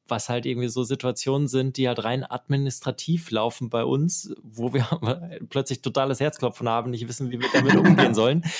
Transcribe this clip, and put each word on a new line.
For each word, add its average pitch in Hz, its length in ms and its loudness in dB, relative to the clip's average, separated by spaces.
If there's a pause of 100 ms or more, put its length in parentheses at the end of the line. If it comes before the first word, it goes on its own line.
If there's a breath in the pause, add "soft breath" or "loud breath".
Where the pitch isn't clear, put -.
(120)
was 113 180 -4
halt 120 160 -4
irgendwie 123 220 -2
so 123 160 -2
Situationen 135 640 -2
sind, 131 300 -2
die 131 100 2
halt 117 160 -2
rein 123 200 -2
administrativ 139 1080 -4
laufen 113 400 -2
bei 117 120 0
uns, 143 600 -2
wo 120 300 -6
wir 131 180 2
<laughs> 165 580 -4
plötzlich 135 320 -4
totales 135 380 0
Herzklopfen 123 500 -2
haben, 117 220 -2
nicht 117 160 -6
wissen, 123 240 -6
wie 120 80 -6
wir 127 120 -2
damit 147 240 6
umgehen 190 380 8
sollen. 127 300 4 (160 loud breath)